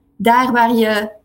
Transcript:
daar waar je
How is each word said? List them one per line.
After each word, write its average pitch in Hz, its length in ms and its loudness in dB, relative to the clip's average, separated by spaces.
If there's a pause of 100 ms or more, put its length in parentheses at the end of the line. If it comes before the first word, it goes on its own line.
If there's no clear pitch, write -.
(180)
daar 233 340 0
waar 233 240 0
je 214 480 -2